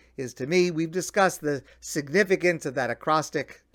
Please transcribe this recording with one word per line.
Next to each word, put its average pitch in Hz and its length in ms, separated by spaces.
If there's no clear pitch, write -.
is 127 180
to 131 120
me." 180 240
We've 160 200
discussed 180 500
the 147 220
significance 175 840
of 135 100
that 127 160
acrostic. 151 720